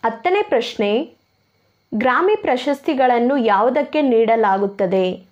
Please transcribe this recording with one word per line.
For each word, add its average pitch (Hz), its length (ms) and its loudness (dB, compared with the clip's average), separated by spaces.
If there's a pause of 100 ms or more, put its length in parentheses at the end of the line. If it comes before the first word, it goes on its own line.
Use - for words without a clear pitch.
ಹತ್ತನೇ 359 380 -2 (100)
ಪ್ರಶ್ನೆ, 233 380 -2 (1120)
ಗ್ರಾಮಿ 330 420 2
ಪ್ರಶಸ್ತಿಗಳನ್ನು 254 920 0 (180)
ಯಾವುದಕ್ಕೆ 269 480 0 (120)
ನೀಡಲಾಗುತ್ತದೆ? 202 960 0 (260)